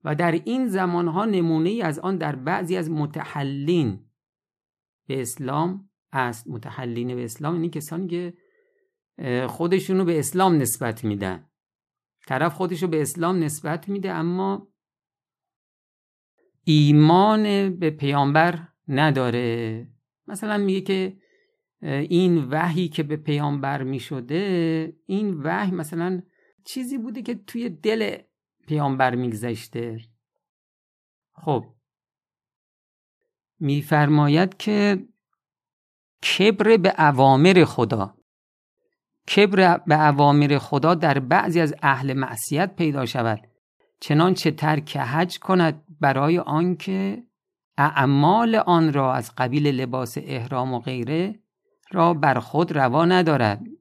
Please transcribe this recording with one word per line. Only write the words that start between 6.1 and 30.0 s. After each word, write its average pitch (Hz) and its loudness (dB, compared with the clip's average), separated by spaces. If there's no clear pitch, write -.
است. 123 -4
متحلین 120 -8
به 123 -6
اسلام 147 -6
یعنی 165 -4
کسانی 165 -10
که، 175 -10
اه، 127 -4
خودشونو 180 -2
به 165 0
اسلام 180 2
نسبت 120 -2
می‌دن. 98 -4
طرف 151 -2
خودشو 180 -4
به 160 -2
اسلام 170 -2
نسبت 151 -8
می‌ده 190 -6
اما 185 -4
ایمان 185 4
به 175 -4
پیامبر 151 0
نداره. 120 0
مثلاً 208 -6
میگه 196 0
که، 190 -4
اه، 147 -8
این 170 2
وحی 165 -2
که 156 -4
به 151 -6
پیامبر 143 -4
می‌شده، 160 -4
این 196 -4
وحی 175 -4
مثلاً 175 -6
چیزی 262 -8
بوده 226 -10
که 233 -8
توی 233 -10
دل 208 -4
پیامبر 135 0
می‌گذشته. 117 -6